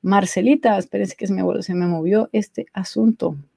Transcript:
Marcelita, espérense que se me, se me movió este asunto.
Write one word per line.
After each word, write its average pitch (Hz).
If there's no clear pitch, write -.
Marcelita, 202
espérense 196
que 202
se 196
me, 185
se 185
me 175
movió 175
este 208
asunto. 214